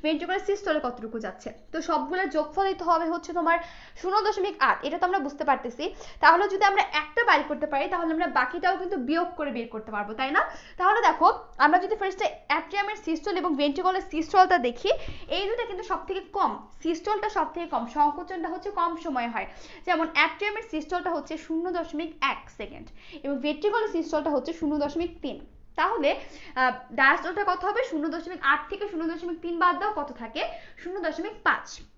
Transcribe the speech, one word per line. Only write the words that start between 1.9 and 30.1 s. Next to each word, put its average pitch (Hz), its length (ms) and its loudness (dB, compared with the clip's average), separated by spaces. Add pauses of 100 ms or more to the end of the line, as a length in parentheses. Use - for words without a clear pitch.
যোগফল 311 380 0
দিতে 381 160 -2
হবে 330 260 4
হচ্ছে 339 240 -4
তোমার 339 260 4 (420)
শূন্য 381 200 2
দশমিক 403 380 0
আট, 240 260 4
এটা 302 120 -2
তো 370 80 2
আমরা 370 140 2
বুঝতে 285 240 -4
পারতেছি। 262 520 0 (240)
তাহলে 349 300 8
যদি 392 140 0
আমরা 392 180 6
একটা 302 460 0
বাইর 302 200 6
করতে 302 200 -2
পারি, 294 200 0
তাহলে 339 260 0
আমরা 339 140 0
বাকিটাও 330 500 2
কিন্তু 359 200 -4
বিয়োগ 311 300 0 (100)
করে 285 140 -4
বের 233 160 -6
করতে 220 240 -10
পারবো, 208 220 -4
তাই 262 180 -2
না? 370 100 4 (360)
তাহলে 403 240 4
দেখো, 330 380 6 (180)
আমরা 302 220 6
যদি 392 160 -2
ফার্স্টে 381 400 -2 (120)
অ্যাট্রিয়ামের 403 480 0
সিস্টল 339 420 -2
এবং 339 180 0
ventricular 370 460 2
সিস্টলটা 359 560 4
দেখি, 247 320 0 (380)
এই 381 200 -2
দুটো 466 180 -2
কিন্তু 415 180 -8
সব 359 240 -4
থেকে 381 120 -4
কম, 339 480 -2 (160)
সিস্টলটা 392 460 0
সব 330 240 0
থেকে 339 140 -6
কম, 233 200 -2
সংকোচনটা 320 640 0
হচ্ছে 359 220 -6
কম 339 260 0
সময়ে 262 300 -2
হয়। 220 200 -4 (380)
যেমন 330 280 2
অ্যাট্রিয়ামের 415 580 0
সিস্টলটা 320 380 -4
হচ্ছে 311 280 -4
শূন্য 330 340 -4
দশমিক 330 380 -4 (120)
এক - 360 -2
second - 300 -12 (360)
এবং 277 140 -2
ventricular 403 500 0
সিস্টলটা 320 420 0
হচ্ছে 285 220 0
শূন্য 302 340 0
দশমিক 339 360 -4
তিন। - 240 -8 (300)
তাহলে, 339 440 2 (360)
আহ, 254 400 0
ডায়াস্টলটা 330 520 4
কত 359 180 0
হবে? 415 240 2
শূন্য 320 200 -2
দশমিক 339 320 -6
আট 269 180 4 (100)
থেকে 415 220 -6
শূন্য 330 240 -4
দশমিক 339 260 -6
তিন 339 180 -4
বাদ 359 200 4
দাও, 415 160 0
কত 285 160 -4